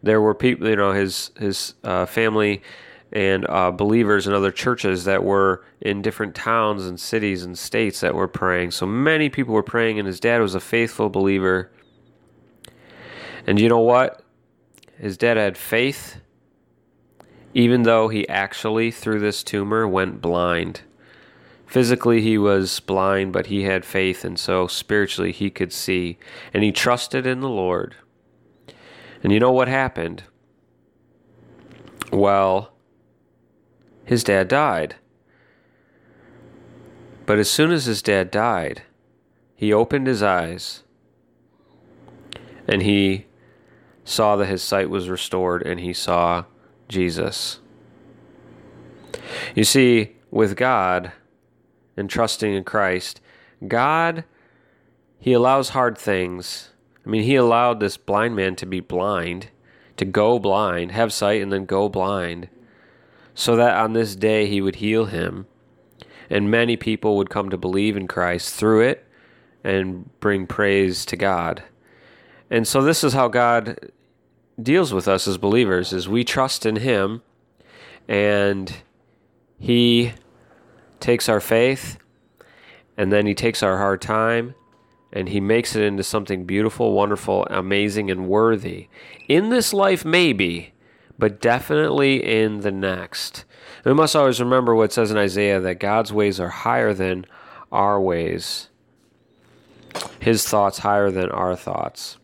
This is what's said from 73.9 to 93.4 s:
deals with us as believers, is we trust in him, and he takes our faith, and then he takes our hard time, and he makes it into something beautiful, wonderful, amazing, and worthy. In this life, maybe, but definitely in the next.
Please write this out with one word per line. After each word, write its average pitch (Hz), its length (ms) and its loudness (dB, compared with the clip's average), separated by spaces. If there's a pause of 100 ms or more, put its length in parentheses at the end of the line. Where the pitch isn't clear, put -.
deals 139 320 2
with 92 140 -2
us 95 180 0
as 95 100 -2
believers, 98 560 0
is 92 160 -6
we 117 160 0
trust 131 400 -2
in 110 120 0
him, 110 460 -2 (840)
and 101 640 0 (840)
he 120 540 2 (880)
takes 120 280 0
our 107 120 2
faith, 123 580 0 (1000)
and 98 140 0
then 104 160 4
he 101 80 0
takes 117 280 -2
our 95 160 2
hard 98 220 0
time, 117 540 -2 (580)
and 92 180 -6
he 101 100 -2
makes 113 340 0
it 110 80 0
into 101 200 0
something 98 420 -4
beautiful, 107 480 0
wonderful, 98 580 0
amazing, 101 600 -2
and 92 180 -4
worthy. 98 600 0 (400)
In 190 220 2
this 240 220 0
life, 196 320 2
maybe, 104 680 0 (460)
but 104 220 0
definitely 139 840 2
in 110 360 0
the 104 100 -2
next. 95 720 -6 (400)